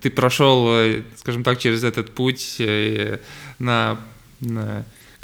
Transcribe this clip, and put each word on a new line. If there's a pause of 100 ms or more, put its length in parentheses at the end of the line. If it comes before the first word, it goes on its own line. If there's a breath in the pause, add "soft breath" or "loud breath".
ты
прошёл,
э, (160)
скажем
так,
через
этот
путь,
э, (420 loud breath)
на, (420)
на (380 soft breath)